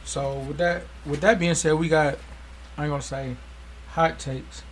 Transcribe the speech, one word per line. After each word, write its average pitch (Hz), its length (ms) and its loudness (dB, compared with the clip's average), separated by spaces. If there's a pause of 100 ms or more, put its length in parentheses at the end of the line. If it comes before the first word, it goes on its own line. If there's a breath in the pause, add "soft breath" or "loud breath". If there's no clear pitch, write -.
So 139 360 -4
with 139 180 -6
that, 175 240 2 (240)
with 143 140 -2
that 190 180 6
being 170 160 4
said, 156 200 4
we 160 140 2
got, 151 300 4 (580)
I 143 80 -4
ain't 151 60 0
gonna 143 120 -2
say 135 340 -6 (560)
hot 165 260 2
takes. - 540 -8